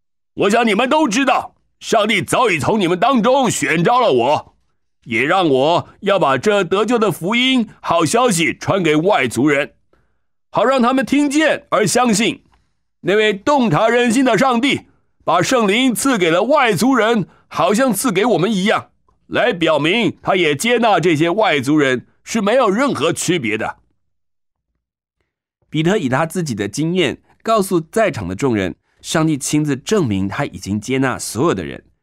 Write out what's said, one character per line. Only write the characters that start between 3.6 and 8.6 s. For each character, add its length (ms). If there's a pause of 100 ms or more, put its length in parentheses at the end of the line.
召 160
了 120
我， 440 (500)
也 180
让 240
我 420 (120)
要 160
把 200
这 260
得 220
救 120
的 140
福 240
音 320 (140)
好 240
消 260
息 220
传 280